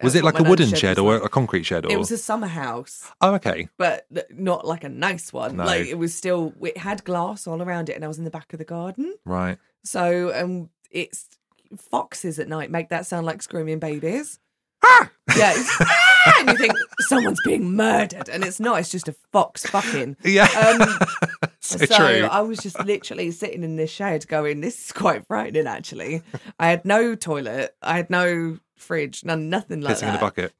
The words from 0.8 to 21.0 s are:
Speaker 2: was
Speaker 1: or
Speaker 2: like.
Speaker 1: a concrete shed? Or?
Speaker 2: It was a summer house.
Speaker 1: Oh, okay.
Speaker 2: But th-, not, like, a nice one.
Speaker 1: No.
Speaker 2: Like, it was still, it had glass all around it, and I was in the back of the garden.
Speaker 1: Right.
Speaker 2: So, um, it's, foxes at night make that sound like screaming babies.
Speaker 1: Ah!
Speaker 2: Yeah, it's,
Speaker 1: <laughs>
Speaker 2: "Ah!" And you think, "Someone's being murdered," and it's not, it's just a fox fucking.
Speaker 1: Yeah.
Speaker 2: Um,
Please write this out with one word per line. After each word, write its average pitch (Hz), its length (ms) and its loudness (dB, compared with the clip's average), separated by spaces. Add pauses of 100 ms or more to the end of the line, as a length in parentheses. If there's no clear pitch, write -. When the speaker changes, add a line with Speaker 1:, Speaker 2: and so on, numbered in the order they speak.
Speaker 2:
was 98 40 4
Speaker 1:
or 107 120 6
Speaker 2:
like. 104 100 -2
Speaker 1:
a 104 40 -2
concrete 107 340 0
shed? 82 220 -2
Or? 80 60 -2
Speaker 2:
It - 80 0
was 202 120 -4
a 233 60 -4
summer 214 300 -6
house. 135 720 -10
Speaker 1:
Oh, 190 160 4
okay. 85 320 -4 (100)
Speaker 2:
But 175 360 -2
th-, - 180 -6
not, 180 340 -4
like, 165 200 -6
a 143 40 -10
nice 165 440 -6
one. 127 240 -8
Speaker 1:
No. 175 80 -4
Speaker 2:
Like, 175 220 0
it 156 100 -8
was 165 160 -4
still, 175 400 -2 (100)
it 175 140 -6
had 190 260 -8
glass 185 420 -6
all 165 160 -8
around 175 280 -6
it, - 80 -8
and 156 80 -10
I - 20 -8
was 151 100 -10
in 165 60 -10
the 160 80 -8
back 156 220 -16
of 160 60 -14
the 190 60 -10
garden. 185 480 -8 (120)
Speaker 1:
Right. 92 320 -4 (260)
Speaker 2:
So, 180 500 -2
um, 175 360 -6 (220)
it's, - 360 -10 (500)
foxes - 640 -8
at 143 80 -6
night 156 240 -8
make 165 180 -6
that 175 160 -6
sound 170 200 -6
like 160 160 -6
screaming 160 380 -6
babies. 160 600 -6 (440)
Speaker 1:
Ah! 494 260 8 (260)
Speaker 2:
Yeah, 202 200 4
it's, - 220 -2
Speaker 1:
<laughs> - 40 2
Speaker 2:
"Ah!" 740 580 8
And 262 120 2
you - 60 4
think, 226 160 2 (280)
"Someone's 262 420 2
being 185 320 0
murdered," 208 540 0
and 170 160 -4
it's 185 140 -8
not, 220 200 0
it's 175 120 -6
just 180 160 -6
a 151 60 -8 (180)
fox - 340 0
fucking. 143 580 -2
Speaker 1:
Yeah. 196 240 6 (320)
Speaker 2:
Um, 214 240 4